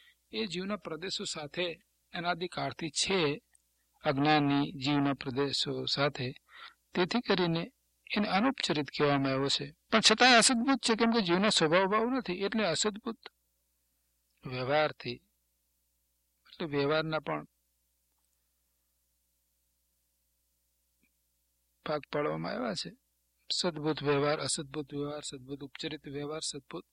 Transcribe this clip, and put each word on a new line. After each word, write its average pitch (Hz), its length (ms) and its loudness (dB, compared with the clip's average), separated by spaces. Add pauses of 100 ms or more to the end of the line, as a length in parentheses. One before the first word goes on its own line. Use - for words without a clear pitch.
(320)
એ 220 140 -4
જીવના 190 300 -6
પ્રદેશો 175 480 -8
સાથે 165 420 -6 (460)
અનાદિકાળથી 170 800 -4
છે, 160 520 0 (640)
અજ્ઞાની 143 680 4
જીવના 139 420 0
પ્રદેશો 135 720 -4
સાથે. 139 440 -2 (640)
તેથી 180 260 2
કરીને 180 500 0 (460)
એને 208 120 0
અનુપચરિત 180 600 0
કહેવામાં 139 440 2
આવ્યો 135 160 0
છે, 143 180 -2 (240)
પણ 220 100 6
છતાંય 247 360 8
અસદભૂત 247 420 6
છે, 226 160 2
કેમ 226 180 4
કે 233 80 4
જીવનો 185 300 4
સ્વભાવ 175 360 4
ભાવ 220 240 2
નથી, 254 220 -2
એટલે 196 340 -2
અસદભૂત 196 540 -4 (1200)
વ્યવહારથી, 127 760 -2 (1200)
એટલે - 240 -10
વ્યવહારના 156 520 0
પણ 151 280 -6 (4000)
ભાગ 151 160 -4 (100)
પાડવામાં 156 400 -4
આવ્યા - 220 -4
છે. 170 160 -8 (600)
સદભૂત 151 520 -2
વ્યવહાર, 147 380 2
અસદભૂત 143 540 -6
વ્યવહાર, 143 260 -6
સદભૂત 135 400 -12
ઉપચરિત 151 480 -12
વ્યવહાર, 147 320 -8
સદભૂત - 520 -10